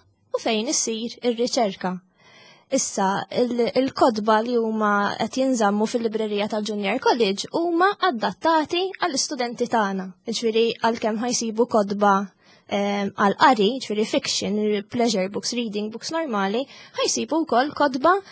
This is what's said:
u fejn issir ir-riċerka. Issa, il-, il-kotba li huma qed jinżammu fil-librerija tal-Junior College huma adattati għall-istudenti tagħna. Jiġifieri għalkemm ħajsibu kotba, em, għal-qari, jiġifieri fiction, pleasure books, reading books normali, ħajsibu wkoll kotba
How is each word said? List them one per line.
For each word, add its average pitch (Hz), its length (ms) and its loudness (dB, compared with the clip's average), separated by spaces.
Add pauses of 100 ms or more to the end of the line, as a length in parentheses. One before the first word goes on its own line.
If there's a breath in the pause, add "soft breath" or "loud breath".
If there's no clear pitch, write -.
(340)
u 254 80 -2
fejn 226 300 0
issir 226 460 -2
ir-riċerka. 233 720 0 (800 soft breath)
Issa, 208 360 0 (220)
il-, 233 400 0
il-kotba 226 720 2
li 240 160 -2
huma 220 360 0 (200)
qed - 240 -4
jinżammu 220 480 2
fil-librerija 220 640 -2
tal-Junior 208 500 -2
College 226 520 0
huma 339 480 2
adattati 320 920 0
għall-istudenti 247 760 -4
tagħna. 196 380 0 (140)
Jiġifieri 226 560 0
għalkemm 226 440 0
ħajsibu 233 480 0
kotba, 202 440 4 (560 soft breath)
em, 202 420 -2
għal-qari, 208 580 4
jiġifieri 220 380 -2
fiction, 208 500 -2 (280)
pleasure 202 440 0
books, 202 240 -6
reading 214 380 -4
books - 200 -10
normali, 233 520 -2 (300 loud breath)
ħajsibu 311 500 0
wkoll 269 320 2
kotba 294 400 2 (160 loud breath)